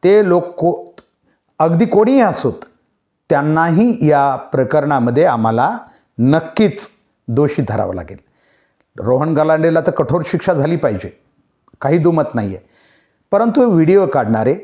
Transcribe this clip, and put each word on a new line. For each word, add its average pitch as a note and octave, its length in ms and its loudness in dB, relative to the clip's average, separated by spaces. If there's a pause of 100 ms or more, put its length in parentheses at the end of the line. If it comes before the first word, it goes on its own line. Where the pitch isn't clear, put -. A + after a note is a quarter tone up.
ते G3+ 240 4
लोक F3 200 2
को-, - 540 -6 (580)
अगदी E3 260 2
कोणीही A3+ 360 2
असोत, E3+ 320 0 (760)
त्यांनाही D#3+ 760 2
या C#3 280 2
प्रकरणामध्ये C3+ 920 0
आम्हाला A#2+ 520 0 (420)
नक्कीच D#3 680 0 (400)
दोषी C#3+ 420 -2
धरावं G2+ 240 -4
लागेल. F2+ 240 -14 (840)
रोहन C3 340 -2
गलांडेला D#3+ 480 2
तर F3 100 -2
कठोर E3 340 -2
शिक्षा - 280 -2
झाली D#3 220 -2
पाहिजे, G#2 420 -6 (640)
काही D3 160 0
दुमत E3 260 0 (100)
नाही G2+ 220 -4
आहे. - 140 -20 (640)
परंतु A#3 380 2
व्हिडिओ F3+ 380 4
काढणारे A2+ 560 0